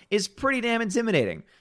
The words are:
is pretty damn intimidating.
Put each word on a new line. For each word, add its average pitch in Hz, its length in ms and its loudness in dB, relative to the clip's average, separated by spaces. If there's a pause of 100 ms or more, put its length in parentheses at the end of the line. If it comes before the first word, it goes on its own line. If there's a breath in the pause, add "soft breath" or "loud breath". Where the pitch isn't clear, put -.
is 202 180 0
pretty 269 320 -2
damn 233 220 0
intimidating. 180 640 0 (180 soft breath)